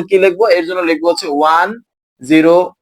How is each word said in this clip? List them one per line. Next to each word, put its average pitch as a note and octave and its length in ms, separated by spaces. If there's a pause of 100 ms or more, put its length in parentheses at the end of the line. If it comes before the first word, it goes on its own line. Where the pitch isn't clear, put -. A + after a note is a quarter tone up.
কি G3 100
লিখবো? F#3 300
এর F3 180
জন্য F#3 140
লিখবো E3 300
হচ্ছে E3 180
ওয়ান, D#3 400 (540)
জিরো, D#3 340 (260)